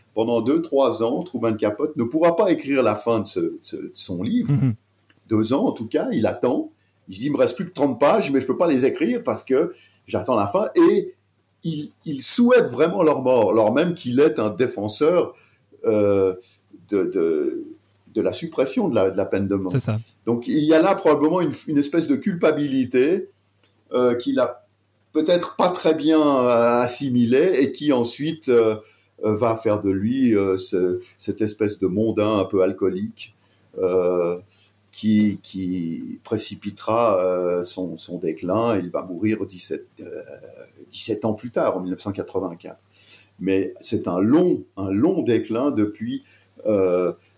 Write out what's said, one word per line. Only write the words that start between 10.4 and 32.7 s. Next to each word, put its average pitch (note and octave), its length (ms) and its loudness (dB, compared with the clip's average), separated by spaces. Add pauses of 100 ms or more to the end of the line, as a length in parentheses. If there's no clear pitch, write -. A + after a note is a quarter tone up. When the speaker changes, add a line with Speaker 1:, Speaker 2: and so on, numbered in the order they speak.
Speaker 1:
fin. » G3 300 0
Et F#4 380 4 (500)
il, D3+ 260 -6 (140)
il C#3 180 -6
souhaite A#3+ 440 6
vraiment E3+ 360 0
leur C#3 200 4
mort, B2 280 4
alors G#2+ 220 4
même D#3+ 220 2
qu'il B2 260 0
est D3+ 180 4
un G#2+ 120 0
défenseur, B2+ 840 0 (500)
euh, G2+ 500 2 (560)
de, F#2+ 140 2
de, D#2+ 600 0 (500)
de A2 60 0
la F2+ 120 0
suppression E3 560 -2
de B2+ 60 -2
la, F#2+ 160 2
de F#2 60 -6
la G2 100 -2
peine G2 220 -2
de G2 80 -2
mort. F#2+ 160 -4
Speaker 2:
C'est C3 80 0
ça. A2 160 -2 (300)
Speaker 1:
Donc, A#2 200 -2
il D3 180 0
y D#3+ 100 4
a D#3+ 80 6
là F#3+ 120 2
probablement D#3 460 2
une, D#3 120 -2 (160)
une D3 100 0
espèce D3+ 280 0
de C#3 100 2
culpabilité, D3 1120 0 (640)
euh, B2 220 2
qu'il C3+ 260 -2
a - 260 -4 (460)
peut-être E3+ 440 0
pas F3 140 2
très F3+ 240 0
bien, D#3 260 2
euh, B2 640 4
assimilée B2+ 800 2
et C#3 120 2
qui D3 200 0
ensuite, C#3 560 -2
euh, A2+ 280 4 (480)
euh, G#2+ 100 2
va A2+ 220 0
faire G#2 260 0
de G2+ 80 0
lui, A#2 440 2
euh, G2 220 2
ce, F2+ 440 -2 (180)
cette G#2 240 -8
espèce G#2+ 360 -2
de G2 80 0
mondain G#2+ 520 0
un F#2+ 60 2
peu F#2+ 180 0
alcoolique, G2+ 720 -4 (440)